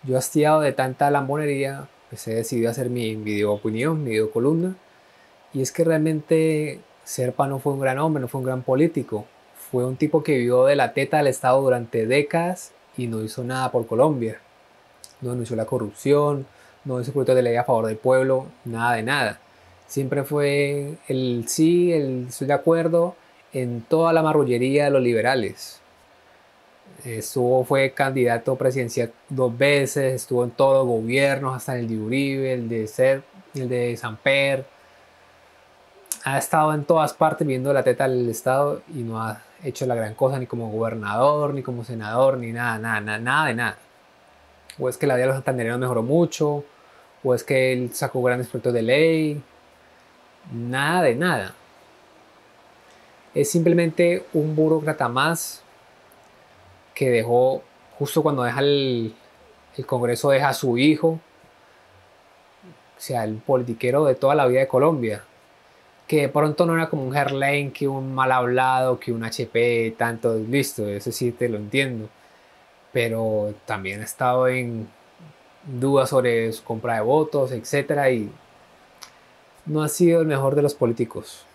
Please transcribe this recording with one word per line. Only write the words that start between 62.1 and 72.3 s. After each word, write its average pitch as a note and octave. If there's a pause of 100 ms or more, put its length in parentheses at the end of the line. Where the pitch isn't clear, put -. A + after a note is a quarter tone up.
O -
sea, A#2+
el G#2+
politiquero B2+
de C3+
toda C#3
la C#3+
vida B2+
de C3+
Colombia. B2+ (840)
Que D3+
de C3+
pronto D3+
no E3
era E3
como D3
un C3
Gerlain, C#3
que C#3+
un C3+
mal C3
hablado, B2+
que -
un A2+
H A2+
P, A#2
tanto, A#2
listo, A2+
ese G2+
sí A#2+
te A#2+
lo G#2+
entiendo. A2+ (840)